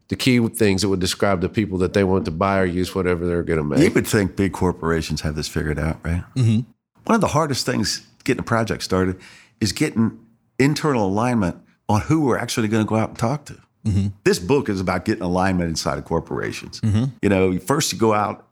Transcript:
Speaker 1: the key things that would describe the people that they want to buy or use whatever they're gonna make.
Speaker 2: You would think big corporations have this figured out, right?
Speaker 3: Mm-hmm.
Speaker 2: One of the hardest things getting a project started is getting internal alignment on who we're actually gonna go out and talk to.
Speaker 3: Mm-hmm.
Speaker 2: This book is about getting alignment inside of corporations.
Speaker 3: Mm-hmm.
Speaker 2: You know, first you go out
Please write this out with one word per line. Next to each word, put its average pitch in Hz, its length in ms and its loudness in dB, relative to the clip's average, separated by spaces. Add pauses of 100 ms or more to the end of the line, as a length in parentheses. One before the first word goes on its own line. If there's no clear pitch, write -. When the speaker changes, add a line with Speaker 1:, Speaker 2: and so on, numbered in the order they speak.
Speaker 1:
the 98 60 -2
key 127 220 2 (120)
things 98 340 2
that 101 60 0
would 95 100 0
describe 92 420 0
the 90 80 0
people 92 300 -2
that 90 140 0
they 101 100 4
want 92 220 2
to 85 60 -2
buy 98 280 0
or 95 60 2
use 87 280 -2
whatever 87 320 0
they're 87 160 0
gonna 80 220 0
make. 73 160 0
Speaker 2:
You 185 120 6
would 104 140 0
think 101 300 0
big 98 180 0
corporations 82 680 -2
have 78 120 -4
this 76 140 -6
figured 76 320 -4
out, 78 260 -2
right? 85 180 -2 (120)
Speaker 3:
Mm-hmm. 113 240 2 (460)
Speaker 2:
One 226 100 2
of 226 60 0
the 147 80 2
hardest 143 360 -2
things 120 400 -4 (180)
getting 123 180 0
a - 20 -10
project 113 400 -2
started 92 360 0 (400)
is 101 120 0
getting - 480 -2 (400)
internal 139 480 2
alignment 107 500 0 (300)
on 104 140 2
who 160 200 2
we're 123 160 2
actually 117 300 -2
gonna 107 180 0
go 107 120 0
out 110 120 0
and - 80 -16
talk 127 280 -4
to. - 100 -18 (280)
Speaker 3:
Mm-hmm. 98 240 0 (180)
Speaker 2:
This - 120 4
book 113 320 0
is 98 100 -2
about 92 260 -2
getting 107 180 -2
alignment 90 460 0
inside 76 280 -4
of - 80 -10
corporations. - 760 -6
Speaker 3:
Mm-hmm. 110 240 2 (180)
Speaker 2:
You 98 60 2
know, 95 280 4
first - 340 -2
you 95 60 -8
go 110 160 4
out 104 380 -4